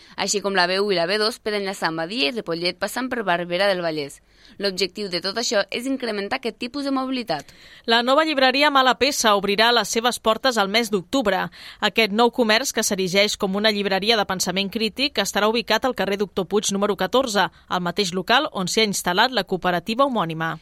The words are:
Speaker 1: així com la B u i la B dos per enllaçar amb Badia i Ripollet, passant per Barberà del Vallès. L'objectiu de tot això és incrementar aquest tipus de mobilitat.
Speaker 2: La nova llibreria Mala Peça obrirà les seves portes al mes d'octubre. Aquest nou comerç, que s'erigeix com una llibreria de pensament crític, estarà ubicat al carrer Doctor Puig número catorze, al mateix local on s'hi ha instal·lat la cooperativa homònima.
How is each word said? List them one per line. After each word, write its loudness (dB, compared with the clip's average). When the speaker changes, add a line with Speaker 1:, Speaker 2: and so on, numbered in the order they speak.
Speaker 1:
així -2
com -2
la 4
B 0
u 0
i 2
la 0
B 0
dos -2
per -4
enllaçar -4
amb -4
Badia -2
i -6
Ripollet, -4
passant -6
per -6
Barberà 0
del 0
Vallès. -6
L'objectiu -4
de -2
tot -6
això 0
és -6
incrementar -4
aquest -6
tipus -6
de 0
mobilitat. -4
Speaker 2:
La 4
nova 6
llibreria 4
Mala 4
Peça 2
obrirà 2
les 0
seves 0
portes 2
al 2
mes 0
d'octubre. 0
Aquest 2
nou 4
comerç, 2
que -2
s'erigeix 0
com -2
una 2
llibreria 0
de 0
pensament -4
crític, -2
estarà 0
ubicat 0
al -2
carrer -2
Doctor -4
Puig 0
número 0
catorze, 0
al -2
mateix -2
local 2
on -4
s'hi 2
ha 2
instal·lat 0
la 0
cooperativa 0
homònima. -4